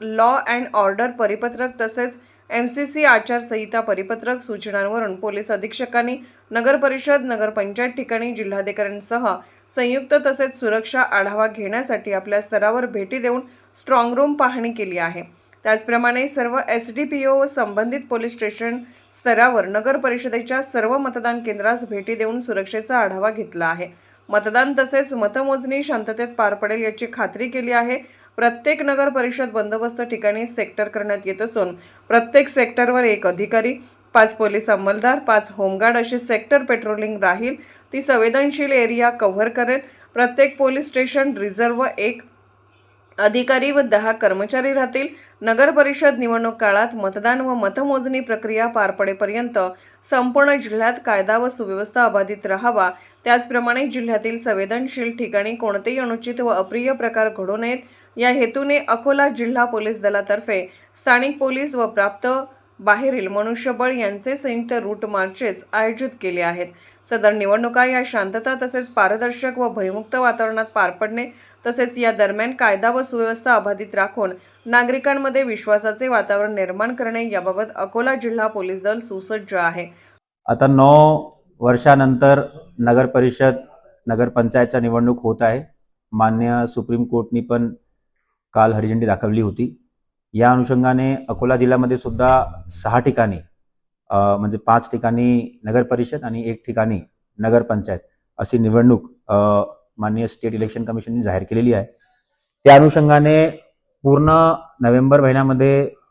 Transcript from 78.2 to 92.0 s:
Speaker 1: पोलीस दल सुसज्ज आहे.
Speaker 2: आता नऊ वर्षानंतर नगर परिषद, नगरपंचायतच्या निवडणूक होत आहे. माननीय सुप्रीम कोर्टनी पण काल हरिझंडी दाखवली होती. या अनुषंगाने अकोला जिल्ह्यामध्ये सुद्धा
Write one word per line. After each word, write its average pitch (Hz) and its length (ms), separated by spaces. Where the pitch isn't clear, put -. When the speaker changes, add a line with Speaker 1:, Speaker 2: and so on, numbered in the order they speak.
Speaker 1:
पोलीस 190 360
दल 214 160
सुसज्ज 202 540
आहे. 175 340
Speaker 2:
आता 123 200
नऊ 147 640
वर्षानंतर 135 800
नगर 120 260
परिषद, 127 500
नगरपंचायतच्या 120 720
निवडणूक 117 440
होत 113 180
आहे. 120 220
माननीय 117 560
सुप्रीम 120 360
कोर्टनी 117 380
पण 117 320
काल 110 200
हरिझंडी 110 320
दाखवली 107 360
होती. - 440
या 117 180
अनुषंगाने 127 800
अकोला 127 260
जिल्ह्यामध्ये 123 420
सुद्धा 127 480